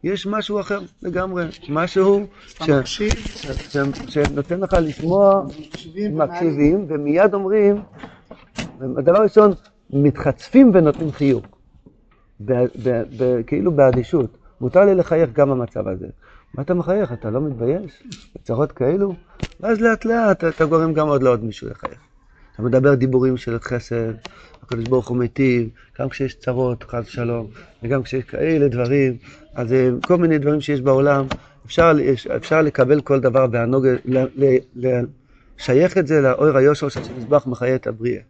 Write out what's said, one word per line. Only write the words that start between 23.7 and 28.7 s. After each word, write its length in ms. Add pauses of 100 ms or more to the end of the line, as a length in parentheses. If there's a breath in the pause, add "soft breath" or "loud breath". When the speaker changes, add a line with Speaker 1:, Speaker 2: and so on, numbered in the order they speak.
Speaker 1:
הקדוש 240
ברוך 200
הוא 100
מיטיב, 520 (300 soft breath)
גם 100
כשיש 260
צרות, 480
חס 240
ושלום, 400 (360 loud breath)
וגם 200
כשיש 200
כאלה 440
דברים, 500 (380 loud breath)